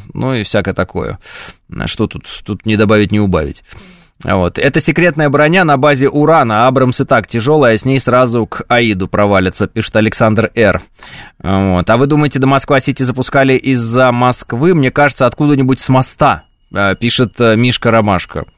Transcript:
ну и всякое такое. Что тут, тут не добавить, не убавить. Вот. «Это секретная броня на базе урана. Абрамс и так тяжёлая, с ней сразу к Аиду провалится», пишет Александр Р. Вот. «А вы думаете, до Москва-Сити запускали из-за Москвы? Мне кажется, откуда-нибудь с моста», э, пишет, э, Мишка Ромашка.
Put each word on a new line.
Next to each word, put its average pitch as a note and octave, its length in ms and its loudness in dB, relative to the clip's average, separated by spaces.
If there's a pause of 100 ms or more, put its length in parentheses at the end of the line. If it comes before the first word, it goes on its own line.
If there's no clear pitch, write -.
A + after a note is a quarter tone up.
(120)
ну C3 220 -6
и G#2+ 100 -4
всякое F#2+ 300 -2
такое. F2 440 -6 (680)
Что - 200 -4
тут, - 200 -10 (180)
тут G#2+ 220 -8
не A2 100 0
добавить, G#2 340 2
не G#2 80 0
убавить. E2 460 -2 (580)
Вот. F2 360 -2
«Это C3 220 0
секретная D#3 480 0
броня D3+ 360 2
на D3+ 120 2
базе C#3 320 2
урана. C#3 580 2
Абрамс B2+ 340 0
и C3+ 40 0
так A#2+ 220 0
тяжёлая, A#2+ 500 2
с - 80 -4
ней C3+ 140 0
сразу A#2+ 480 0
к - 220 -12
Аиду G#2+ 400 0
провалится», G2+ 580 0
пишет - 300 -4
Александр A2 580 0
Р. G2 260 2 (640)
Вот. F#2+ 480 0
«А A2+ 60 2
вы C3+ 100 2
думаете, D3 320 0
до C3 80 0
Москва-Сити C3+ 560 0
запускали C3 520 0
из-за B2 580 0
Москвы? B2 640 0
Мне C3+ 160 0
кажется, C#3+ 360 0
откуда-нибудь C3+ 540 0
с - 80 -10
моста», B2+ 560 0 (280)
э, G2 220 0
пишет, A#2+ 460 -2
э, A2+ 160 4
Мишка A#2+ 340 0
Ромашка. G#2 540 0 (140)